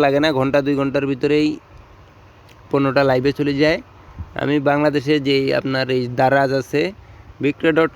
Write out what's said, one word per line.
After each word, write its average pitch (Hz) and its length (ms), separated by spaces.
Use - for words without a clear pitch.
লাগে 139 180
না, 156 60
ঘন্টা 139 260
দুই 143 140
ঘন্টার 139 320
ভিতরেই 147 360
পণ্যটা 139 400
লাইভে 131 300
চলে 143 220
যায়। 156 160
আমি 143 140
বাংলাদেশে 147 460
যেই 139 180
আপনার 131 260
এই 127 80
দারাজ 131 320
আছে, 147 200
বিক্রয় 147 340
ডট 160 180